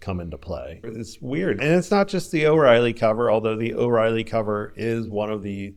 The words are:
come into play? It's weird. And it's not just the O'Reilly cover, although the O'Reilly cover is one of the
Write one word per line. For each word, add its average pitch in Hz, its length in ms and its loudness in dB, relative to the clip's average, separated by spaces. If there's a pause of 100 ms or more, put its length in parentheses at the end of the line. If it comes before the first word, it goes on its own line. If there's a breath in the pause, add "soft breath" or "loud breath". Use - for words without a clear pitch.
come 92 180 -6
into 82 180 -10
play? 76 460 -12
It's 113 380 -12
weird. 135 400 -4
And 151 140 2
it's 180 160 0
not 202 180 2
just - 240 -4
the 151 120 2
O'Reilly 123 460 6
cover, 110 400 0
although 110 240 2
the 113 180 -4
O'Reilly 113 520 2
cover 107 500 -4
is 113 320 -4
one 104 240 -4
of 104 120 -6
the 98 340 -8